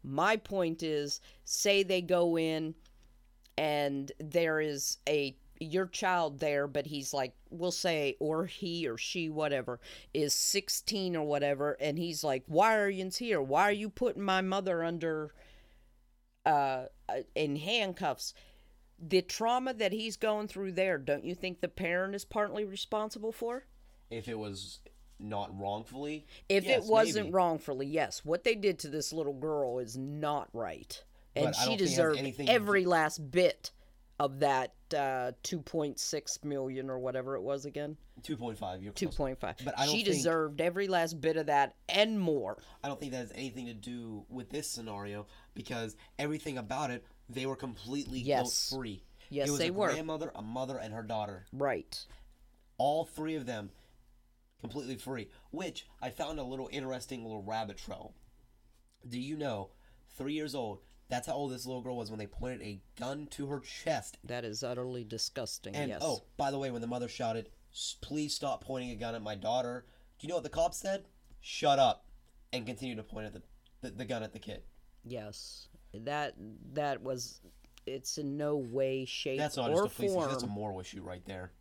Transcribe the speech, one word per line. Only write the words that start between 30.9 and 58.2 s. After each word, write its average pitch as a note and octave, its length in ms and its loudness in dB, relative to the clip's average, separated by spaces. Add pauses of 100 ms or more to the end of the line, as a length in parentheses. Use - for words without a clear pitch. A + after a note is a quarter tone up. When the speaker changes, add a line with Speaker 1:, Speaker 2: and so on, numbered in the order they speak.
Speaker 1:
And D3 100 6
Speaker 2:
But D3+ 100 2
I - 80 0
Speaker 1:
she - 60 4
Speaker 2:
don't A3 80 2
think G3 40 2
it - 40 6
has D3 40 4
Speaker 1:
deserved D#3 300 4
Speaker 2:
anything C#3 280 -2
to A3 40 8
Speaker 1:
every G3+ 320 6
Speaker 2:
do F3+ 60 2
Speaker 1:
last D#3 420 4
bit F3+ 400 4 (480)
of C#3 200 8
that, C3+ 340 6 (220)
uh, C3 380 2 (100)
two F3 160 0
point D3 400 -2
six - 440 -2
million C3+ 460 -2
or B2+ 80 -2
whatever B2+ 380 -2
it F#2+ 60 -2
was C#3 240 -2
again. D3 320 -6 (260)
Speaker 2:
Two D3+ 120 -4
point A2+ 220 -6
five, F#2 240 -6
you're G2+ 120 -10
close. - 180 0
Speaker 1:
Two - 40 -8
point C3 240 -2
five. - 240 -6
Speaker 2:
But C3+ 140 -4
I C#3 80 4
don't D3+ 80 2
Speaker 1:
She A3 100 2
Speaker 2:
think F#3+ 120 4
Speaker 1:
deserved D#3 440 2
every F3 280 0
last E3 340 2
bit D#3+ 160 2
of D#3 100 0
that C#3+ 280 4 (120)
and G#3+ 320 4
more. C#3 380 2 (260)
Speaker 2:
I - 40 -4
don't - 120 -4
think C#3+ 120 -6
that B2+ 80 -4
has A2+ 140 -6
anything B2 340 -8
to A#2 80 -8
do A2 520 -8
with B2 220 -10
this D3 180 -6
scenario, G#2 600 -6 (260)
because A2+ 420 -6 (220)
everything D3 400 -4
about C3 320 -2
it, B2 160 -6 (240)
they C3 160 -4
were C3+ 100 -2
completely B2+ 640 -6
Speaker 1:
Yes. B2 500 2
Speaker 2:
guilt-free. A#2+ 340 -6 (260)
Speaker 1:
Yes, C#3 200 0
Speaker 2:
It - 20 2
was C#3+ 80 2
Speaker 1:
they E3 80 4
Speaker 2:
a F3+ 60 0
Speaker 1:
were. G3 160 2
Speaker 2:
grandmother, D#3 440 -2
a - 80 -10
mother, B2+ 380 -4
and G#2+ 160 -8
her A2+ 80 -6
daughter. G#2 500 -4
Speaker 1:
Right. C3+ 500 -2 (760)
Speaker 2:
All D3+ 260 4
three D#3 300 -4
of C3+ 100 -4
them A2 240 -6 (920)
completely C3 340 -6
free, A#2+ 340 -8 (220)
which F#3 340 -6 (160)
I B2+ 80 -4
found D3+ 300 -4
a C3+ 40 -4
little C3 280 -6
interesting C3 520 -6
little A2 200 -8
rabbit A2 340 -4
trail. - 380 -12 (920)